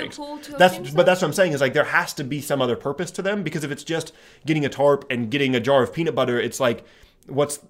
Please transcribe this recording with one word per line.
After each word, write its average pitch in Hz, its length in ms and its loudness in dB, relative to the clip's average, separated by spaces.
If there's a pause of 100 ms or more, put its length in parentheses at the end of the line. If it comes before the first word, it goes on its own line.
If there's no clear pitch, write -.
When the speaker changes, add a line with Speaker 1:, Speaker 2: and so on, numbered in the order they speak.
Speaker 1:
things." - 160 -10
Speaker 2:
pool 294 220 -12
tokens 294 200 -14
Speaker 1:
That's, 180 320 4
but 170 160 4
that's 180 140 4
Speaker 2:
though? 185 60 0
Speaker 1:
what 151 40 0
I'm - 40 -6
saying 185 180 2
is, 139 80 -2
like, 135 140 2
there 147 100 4
has 170 300 0
to 151 100 -8
be 139 160 -6
some 139 200 -2
other 123 140 2
purpose 143 380 -6
to 196 100 -10
them, 202 220 -2
because 156 180 -4
if 143 80 -6
it's 139 140 -10
just 165 280 -6 (320)
getting 156 200 0
a 135 40 0
tarp 139 420 2
and 120 200 -2
getting 135 240 2
a 123 60 4
jar 135 240 4
of - 80 -6
peanut 160 240 -2
butter, 123 240 0
it's 117 180 -4
like, 120 260 0 (440)
what's, 143 420 -2